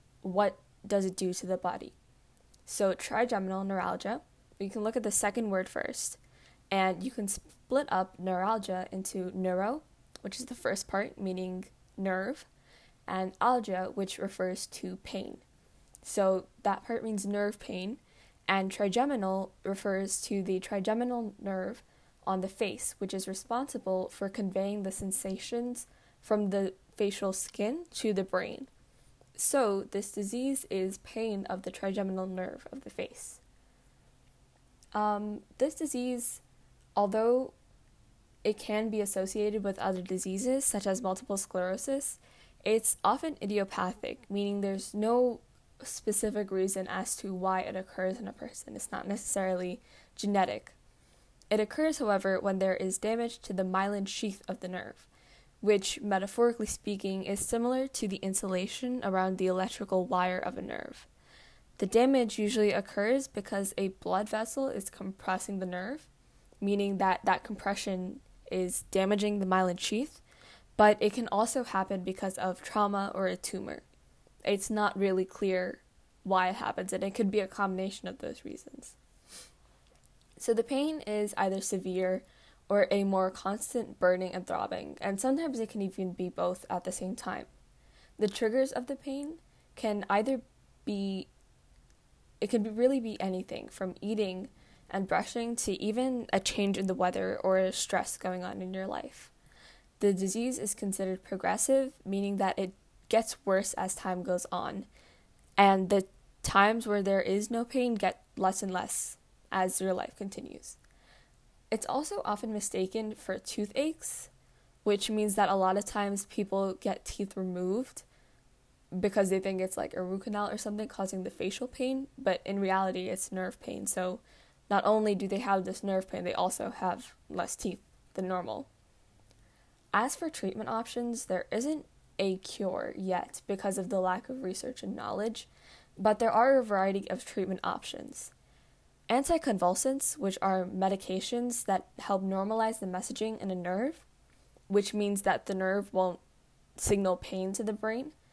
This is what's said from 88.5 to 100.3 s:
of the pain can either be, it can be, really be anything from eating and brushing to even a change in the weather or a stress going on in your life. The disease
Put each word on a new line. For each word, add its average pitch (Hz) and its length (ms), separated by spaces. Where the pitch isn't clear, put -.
of 247 160
the 277 100
pain 285 400
can 208 340
either 226 320
be, 196 440
it 208 120
can 226 120
be, 214 60
really 247 320
be 226 180
anything - 500
from 190 340
eating 202 460
and 196 180
brushing 233 480
to - 260
even 240 520
a 196 60
change 202 360
in 190 100
the 185 60
weather 185 500
or 190 140
a 185 160
stress - 460
going 185 260
on 190 160
in 185 140
your 190 120
life. - 440
The 202 120
disease 202 460